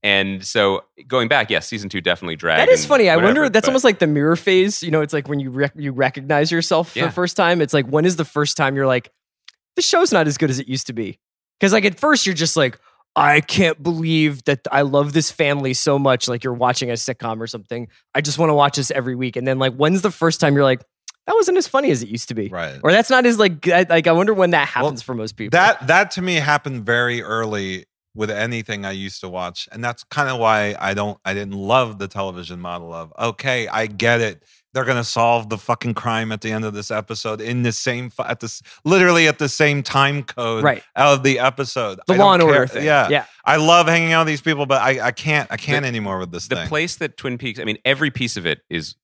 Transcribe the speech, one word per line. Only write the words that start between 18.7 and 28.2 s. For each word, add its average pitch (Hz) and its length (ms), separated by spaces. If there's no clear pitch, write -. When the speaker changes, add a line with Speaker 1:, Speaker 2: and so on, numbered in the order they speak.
Speaker 2:
this 135 120
every 127 240
week." 123 220
And 127 120
then, 131 120
like, 131 160
when's 160 260
the 196 80
first 165 300
time 147 160
you're 143 80
like, 131 180
"That 392 80
wasn't 370 240
as - 80
funny 269 240
as 123 100
it 107 80
used 117 200
to 127 40
be"? 107 140
Speaker 3:
Right. 82 360
Speaker 2:
Or, 160 80
"That's 226 200
not 254 160
as, 233 100
like, 185 240
good." 180 260
Like, 165 200
I 165 60
wonder 196 200
when 185 160
that 147 260
Speaker 3:
Well, 127 100
Speaker 2:
happens 143 180
for 131 100
most 110 220
people. 117 240
Speaker 3:
that, 196 260
that 180 260
to 185 120
me 180 140
happened 139 500
very 120 340
early 101 640
with 107 160